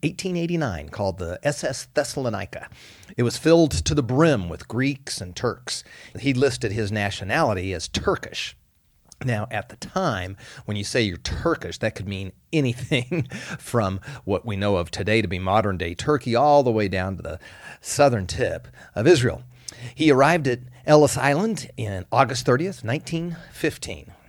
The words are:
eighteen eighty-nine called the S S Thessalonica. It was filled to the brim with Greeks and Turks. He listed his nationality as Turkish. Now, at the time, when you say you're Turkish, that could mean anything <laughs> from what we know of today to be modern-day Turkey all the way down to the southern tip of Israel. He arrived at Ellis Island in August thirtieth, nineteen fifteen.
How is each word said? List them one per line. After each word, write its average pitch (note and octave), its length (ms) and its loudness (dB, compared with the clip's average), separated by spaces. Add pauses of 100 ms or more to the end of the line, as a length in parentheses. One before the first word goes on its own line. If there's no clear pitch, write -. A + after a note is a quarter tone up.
eighteen F3+ 320 -4
eighty-nine D3 540 -2
called F#2+ 280 -4
the F2 240 -8
S D3 220 -2
S C3 280 -6
Thessalonica. A#2 760 -4 (480)
It B2 80 2
was A#2 120 0
filled E3 360 6
to - 240 0
the D3 60 2
brim B2+ 460 2
with - 200 -10
Greeks C3+ 520 -4
and F2+ 140 -10
Turks. - 480 -6 (380)
He C#3 120 0
listed B2+ 380 0
his G#2 220 -2
nationality G2+ 840 0
as E2 140 -8
Turkish. - 680 -4 (680)
Now, A2+ 280 -2
at G#2+ 180 -6
the - 80 -20
time, G2 600 -4 (260)
when G#2 140 -6
you G2+ 60 -6
say B2 180 0
you're F#2 160 0
Turkish, - 600 -4
that A2 140 -2
could F#2+ 140 -10
mean G2 240 -8 (220)
anything C3 680 -2
<laughs> - 340 -10
from G2 420 -2 (240)
what F#2+ 220 -2
we G#2+ 100 -6
know G2+ 200 2
of F2 140 -2
today G#2+ 300 2
to G2+ 80 0
be F2+ 100 -4
modern-day F#2 540 0
Turkey C#3 420 -2
all D3 280 6
the B2+ 80 2
way G#2+ 180 2
down F#2 280 -2
to E2+ 60 -12
the D#2+ 160 -10 (440)
southern A#2+ 440 4
tip F2 400 -4 (280)
of G#2+ 120 0
Israel. B2+ 360 4 (520)
He D#3 160 4
arrived C#3 380 6
at B2 120 0 (260)
Ellis D3+ 320 8
Island D3+ 580 0
in G2 340 -6
August B2 360 2
thirtieth, D3+ 360 0
nineteen E3 540 -6 (160)
fifteen. - 600 -8 (160)